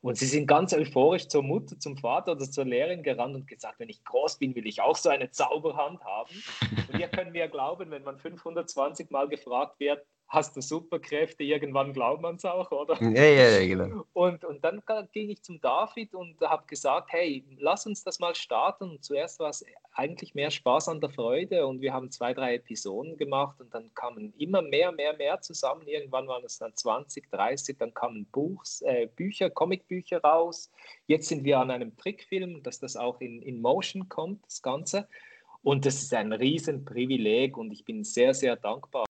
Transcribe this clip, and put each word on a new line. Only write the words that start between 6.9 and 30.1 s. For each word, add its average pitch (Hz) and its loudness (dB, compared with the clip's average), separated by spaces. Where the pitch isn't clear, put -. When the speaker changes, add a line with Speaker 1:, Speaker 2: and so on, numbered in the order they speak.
Speaker 1:
ihr 170 -4
könnt 175 -6
mir 165 -4
glauben, 160 -6
wenn 139 -12
man 139 -10
fünfhundertzwanzig 165 -6
Mal 139 0
gefragt 139 -4
wird, 143 -2
"Hast 151 0
du 139 -8
Superkräfte?", 160 -4
irgendwann 139 0
glaubt 135 0
man's 170 -6
auch, 180 -2
oder? 151 0
Speaker 2:
Ja, 117 8
ja, 135 12
ja, 92 4
genau. 92 0
Speaker 1:
Und, 175 2
und 147 -8
dann 202 0
ga-, 220 0
ging 214 -6
ich 202 -10
zum 165 -16
David 202 -2
und 170 -12
hab 156 0
gesagt, 147 -2
"Hey, 156 0
lass 160 0
uns 208 -6
das - -6
mal 170 -2
starten." 180 -2
Und 147 -16
zuerst 147 -4
war's 151 -6
eigentlich 151 -6
mehr 147 -2
Spaß 139 2
an 160 -4
der 147 -2
Freude 143 0
und 131 -4
wir 135 0
haben 131 -6
zwei, 123 -2
drei 127 0
Episoden 120 -6
gemacht 139 -2
und 120 -20
dann 113 -10
kamen 110 -10
immer 175 2
mehr, 156 2
mehr, 151 -2
mehr 151 -2
zusammen. 151 -4
Irgendwann 135 -4
waren 123 -6
es - -14
dann 113 -10
zwanzig, - -4
dreißig, 131 -2
dann 117 -4
kamen 113 -6
Buchs-, - -6
äh, 120 2
Bücher, 185 -2
Comicbücher 180 -2